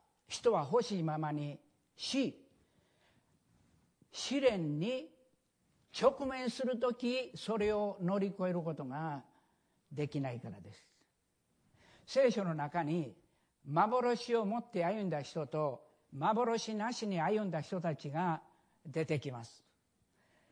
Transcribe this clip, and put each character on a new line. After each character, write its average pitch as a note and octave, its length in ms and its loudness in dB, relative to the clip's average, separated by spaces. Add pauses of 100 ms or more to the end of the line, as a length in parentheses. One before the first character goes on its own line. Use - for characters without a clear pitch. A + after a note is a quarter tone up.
(280)
人 - 240 2
は D3+ 180 2
欲 E3+ 120 4
し G3 180 -2
い D#3+ 40 0
ま D#3 160 0
ま D3+ 120 -2
に D3 280 -6 (360)
し、 B3 400 -2 (1800)
試 - 300 -2
練 E3+ 380 4
に B3+ 320 -2 (920)
直 C#4 240 4
面 C4 240 -2
す B3+ 160 -2
る B3 140 0
と A#3+ 160 2
き、 B3 400 -2
そ G#3+ 200 -2
れ G#3 160 2
を G#3 300 0
乗 F#3 160 2
り G3 120 2
越 F#3 200 -2
え F3+ 40 0
る E3+ 100 -2
こ D#3+ 100 -4
と C#3+ 100 -8
が C#3+ 400 -4 (680)
で C#3+ 160 -2
き D3 120 -2
な C3+ 120 -2
い A#2+ 80 -8
か A2+ 100 -10
ら G2+ 100 -12
で G2+ 140 -18
す。 - 100 -20 (1200)
聖 B3+ 240 6
書 G#3 120 0
の E3 120 0
中 D3+ 260 0
に、 D3+ 340 0 (480)
幻 A#3 720 4
を A3+ 80 2
持 G#3 140 0
っ A#3 140 -8
て F3 120 0
歩 G3+ 200 0
ん F#3 80 -2
だ D3 100 0
人 D3+ 240 -6
と、 D3 420 -2 (240)
幻 A3 640 0
な G#3+ 180 -2
し A#3 140 -6
に F#3 160 0
歩 G#3 240 2
ん F3+ 60 -2
だ D#3+ 100 -2
人 F#3 180 -4
た D#3+ 160 -2
ち D3 140 -10
が D#3+ 320 0 (460)
出 D#3 180 -2
て D3+ 140 0
き C#3 120 -6
ま A#2+ 140 -10
す。 - 180 -20 (880)